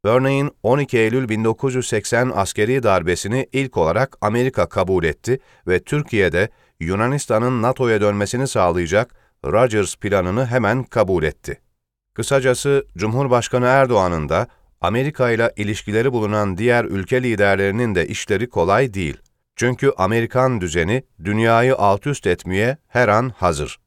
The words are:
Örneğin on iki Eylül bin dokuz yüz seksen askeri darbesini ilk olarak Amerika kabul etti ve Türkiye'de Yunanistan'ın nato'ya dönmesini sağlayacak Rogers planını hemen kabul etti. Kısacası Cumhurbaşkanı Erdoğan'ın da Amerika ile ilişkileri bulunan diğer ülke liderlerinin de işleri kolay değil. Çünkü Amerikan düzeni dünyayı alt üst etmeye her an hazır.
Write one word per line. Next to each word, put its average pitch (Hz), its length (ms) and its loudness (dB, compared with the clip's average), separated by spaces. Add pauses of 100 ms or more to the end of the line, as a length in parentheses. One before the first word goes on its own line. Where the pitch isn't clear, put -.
Örneğin 135 480 2 (120)
on 123 160 2
iki 131 180 -2
Eylül 113 320 0
bin 110 140 -2
dokuz 120 320 -2
yüz 127 120 -4
seksen 120 480 -2
askeri 107 480 0
darbesini 98 680 0
ilk 131 240 -2
olarak 92 440 0
Amerika 110 480 0
kabul 92 340 0
etti 110 360 -2 (280)
ve 90 120 2
Türkiye'de 101 720 0 (300)
Yunanistan'ın 113 840 -2
nato'ya 117 400 0
dönmesini 104 460 0
sağlayacak 90 680 0 (300)
Rogers 107 500 0
planını 98 500 -2
hemen 120 380 0
kabul 95 400 0
etti. - 380 -6 (520)
Kısacası 135 720 0 (120)
Cumhurbaşkanı 123 680 0
Erdoğan'ın 104 640 2
da 92 180 0 (340)
Amerika 123 500 0
ile 113 240 0
ilişkileri 104 580 -2
bulunan 104 440 0
diğer 117 280 2
ülke 98 380 -2
liderlerinin 101 720 0
de 82 120 0
işleri 104 420 -4
kolay 101 440 0
değil. 90 240 -6 (380)
Çünkü 127 420 0
Amerikan 117 640 0
düzeni 87 420 -2 (200)
dünyayı 113 520 2
alt 101 320 0
üst 107 200 -4
etmeye 95 500 -2 (100)
her 123 200 2
an 113 220 2
hazır. 80 580 -4